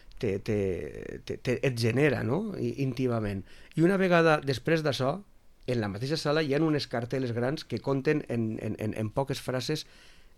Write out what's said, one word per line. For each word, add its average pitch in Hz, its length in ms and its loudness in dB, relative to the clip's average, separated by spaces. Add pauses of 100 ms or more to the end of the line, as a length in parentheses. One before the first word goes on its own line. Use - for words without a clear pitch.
(200)
te, 98 200 0
te, 87 840 -2
te, - 140 -6
te, 123 280 -2
et 123 140 2
genera, 117 440 2
no? 185 360 -2
I, 120 140 -2 (100)
íntimament. 117 640 -2 (300)
I 156 120 2
una 196 100 4
vegada 165 460 6
després 151 400 0
d'això, 143 380 0 (460)
en 120 120 0
la 107 80 -2
mateixa 127 300 -2
sala 147 260 2
hi 135 100 0
ha 147 60 4
unes 156 320 2
carteles 120 400 -2
grans 120 320 -2
que 113 160 -6
conten 139 480 0
en, 113 340 0
en, 107 180 -4
en, 104 180 -2
en 110 120 -2
poques 135 300 -2
frases 127 460 -4 (520)